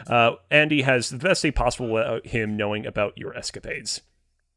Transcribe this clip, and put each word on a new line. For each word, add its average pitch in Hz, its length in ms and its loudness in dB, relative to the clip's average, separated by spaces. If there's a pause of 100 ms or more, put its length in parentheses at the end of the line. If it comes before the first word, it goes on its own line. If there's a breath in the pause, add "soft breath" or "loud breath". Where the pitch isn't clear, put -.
uh, 117 240 6 (180)
Andy 151 320 4
has 131 280 2
the 131 80 -10
best 170 240 0
day 156 80 2
possible 123 400 0
without 113 360 -2
him 107 300 -2
knowing 104 300 -2
about 104 300 -2
your - 200 -10
escapades. - 680 -8 (540)